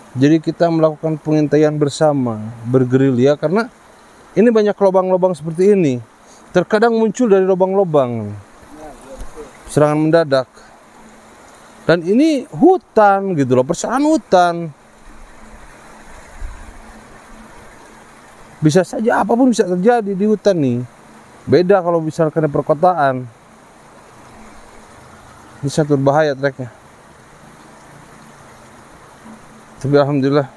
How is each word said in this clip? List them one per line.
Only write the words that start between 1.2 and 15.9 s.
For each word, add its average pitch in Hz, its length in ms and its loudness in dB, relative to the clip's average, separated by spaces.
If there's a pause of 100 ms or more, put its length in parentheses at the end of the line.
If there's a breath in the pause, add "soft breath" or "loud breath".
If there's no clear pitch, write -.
bersama, 143 640 -2 (240)
bergerilya, 131 720 2
karena 185 320 -4 (640)
ini 208 160 2
banyak 214 320 0
lubang-lubang 185 560 2
seperti 170 400 0
ini. 143 240 0 (560 loud breath)
Terkadang 214 400 2
muncul 226 320 0
dari 190 160 4
lubang-lubang. 170 880 0 (1400)
Serangan 151 320 0
mendadak. 156 480 0 (1400)
Dan 170 220 2
ini 262 420 0
hutan 196 880 2
gitu 127 240 0
loh, 127 80 0
persoalan 226 400 -4
hutan. 180 480 2 (4000)